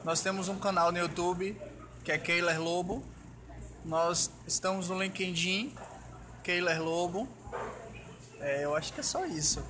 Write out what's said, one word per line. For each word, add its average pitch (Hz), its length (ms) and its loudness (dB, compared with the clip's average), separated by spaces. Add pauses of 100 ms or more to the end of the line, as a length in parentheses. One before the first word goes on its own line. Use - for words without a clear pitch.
Nós 165 160 2
temos 190 280 0
um 196 100 -2
canal 175 340 6
no 175 60 0
YouTube, 175 640 2 (440)
que 165 80 0
é 151 40 4
Keller 170 440 2
Lobo. 180 420 0 (800)
Nós 165 460 4 (160)
estamos 190 420 2
no 185 140 0
LinkedIn, 190 720 0 (720)
Keller 175 360 4
Lobo. 175 460 2 (1120)
É, 143 260 0
eu 147 120 2
acho 156 160 0
que - 80 -6
é - 20 -2
só 359 240 0
isso. 156 440 2